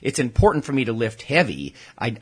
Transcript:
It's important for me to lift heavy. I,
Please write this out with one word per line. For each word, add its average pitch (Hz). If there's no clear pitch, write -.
It's -
important 143
for 147
me 135
to 113
lift 110
heavy. 98
I, 113